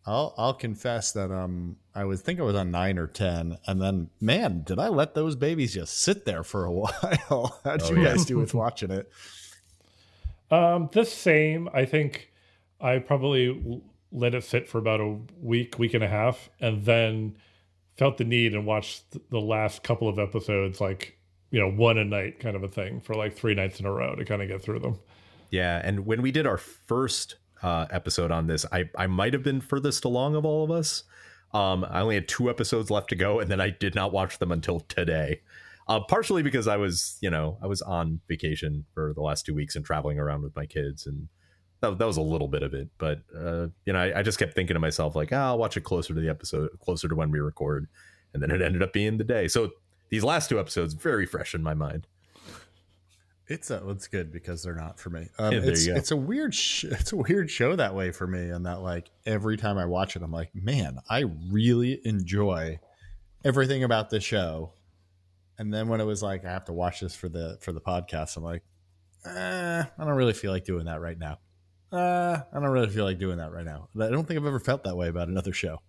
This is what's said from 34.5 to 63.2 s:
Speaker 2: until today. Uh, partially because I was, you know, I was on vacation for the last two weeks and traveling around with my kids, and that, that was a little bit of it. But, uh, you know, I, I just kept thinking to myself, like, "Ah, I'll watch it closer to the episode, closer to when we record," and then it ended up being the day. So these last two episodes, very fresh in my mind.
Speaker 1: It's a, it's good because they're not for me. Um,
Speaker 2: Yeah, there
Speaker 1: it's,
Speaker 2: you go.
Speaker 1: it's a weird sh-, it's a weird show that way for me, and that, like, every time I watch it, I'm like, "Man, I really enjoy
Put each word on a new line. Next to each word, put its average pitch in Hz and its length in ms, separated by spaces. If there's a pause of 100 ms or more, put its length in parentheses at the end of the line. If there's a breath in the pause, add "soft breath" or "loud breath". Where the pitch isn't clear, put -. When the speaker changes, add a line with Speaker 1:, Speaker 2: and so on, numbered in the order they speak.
Speaker 2:
until 82 280
today. 80 600 (480 loud breath)
Uh, 110 120
partially 190 420
because 127 260
I 104 80
was, 95 440
you 98 80
know, 78 320
I 98 60
was 98 160
on 82 460
vacation 76 680
for 76 180
the 76 80
last 76 240
two 78 100
weeks 73 200
and 76 100
traveling 76 340
around 73 240
with 71 120
my 76 100
kids, 71 420
and 73 220 (520)
that, 98 180
that 113 80
was 95 100
a 78 60
little 78 240
bit 69 160
of 69 100
it. 69 160 (100)
But, 76 240 (140)
uh, 85 300 (180)
you 98 80
know, 92 60
I, 92 220
I - 20
just 104 160
kept 92 160
thinking 90 200
to 80 60
myself, 78 360
like, 76 160
"Ah, 135 160
I'll 123 100
watch 110 180
it 85 60
closer 85 320
to 80 60
the 80 80
episode, 76 500
closer 85 300
to 78 80
when 78 160
we 73 80
record," 73 480 (440 soft breath)
and 73 80
then 73 120
it 90 100
ended 87 180
up 95 120
being 107 260
the 107 60
day. 117 240
So 113 240 (360)
these 107 140
last 151 260
two 107 120
episodes, 82 340
very 107 320
fresh - 260
in 82 120
my 78 100
mind. 73 320 (1400 loud breath)
Speaker 1:
It's 151 240
a, 92 180
it's 98 160
good 87 240
because 85 320
they're 85 140
not 80 240
for 87 100
me. 85 160 (100)
Um, 107 160
Speaker 2:
Yeah, 113 80
there - 120
Speaker 1:
it's, 82 120
Speaker 2:
you 87 100
go. - 40
Speaker 1:
it's - 140
a 151 40
weird 220 380
sh-, - 300
it's - 280
a 214 40
weird 170 340
show 135 240
that 104 220
way 92 160
for 90 160
me, 90 220
and 87 160
that, 90 160
like, 87 280 (160)
every 110 300
time 104 220
I 87 80
watch 90 280
it, 90 80
I'm 82 80
like, 82 240
"Man, 95 460 (100)
I 127 140 (260)
really 120 540
enjoy 92 720 (680 soft breath)